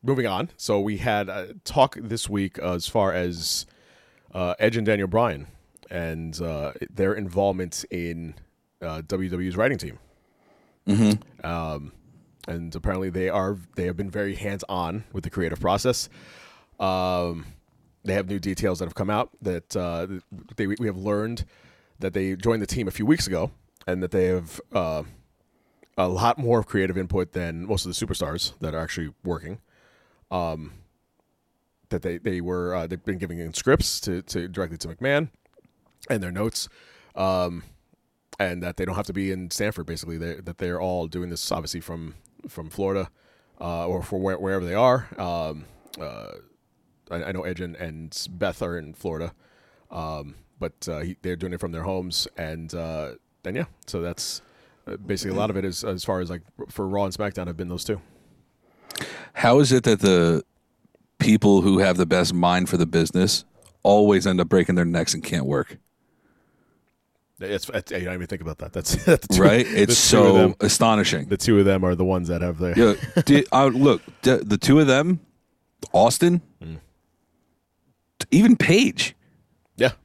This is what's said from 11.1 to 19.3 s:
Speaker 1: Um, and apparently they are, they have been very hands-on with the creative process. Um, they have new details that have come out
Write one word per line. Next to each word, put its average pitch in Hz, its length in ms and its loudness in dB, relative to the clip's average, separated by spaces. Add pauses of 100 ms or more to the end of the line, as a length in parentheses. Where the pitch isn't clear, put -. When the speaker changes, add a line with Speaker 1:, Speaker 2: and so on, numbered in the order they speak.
Speaker 1:
Um, 80 460 -8 (540)
and 85 300 -10
apparently 92 340 -4
they 92 180 -2
are, 98 300 -2 (160)
they 90 120 -4
have 90 100 -4
been 98 140 -6
very 98 260 -4
hands-on 98 760 -6
with 92 120 -8
the 87 60 -8
creative 82 300 -4
process. 104 480 0 (680)
Um, 90 680 -2 (580)
they 95 100 -2
have 98 140 -2
new 101 100 -4
details 92 400 -2
that 90 60 -6
have 85 100 -10
come 101 160 -4
out 107 200 -2 (120)